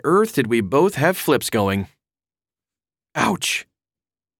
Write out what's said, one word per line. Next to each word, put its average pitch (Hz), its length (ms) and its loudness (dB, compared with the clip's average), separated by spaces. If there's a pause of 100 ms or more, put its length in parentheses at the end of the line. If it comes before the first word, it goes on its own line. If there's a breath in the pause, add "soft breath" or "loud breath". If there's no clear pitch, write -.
earth 196 300 2
did 127 120 0
we 117 140 2
both 135 340 2
have 143 220 0
flips - 340 0
going? 98 380 -2 (1300)
Ouch! - 500 -2 (720)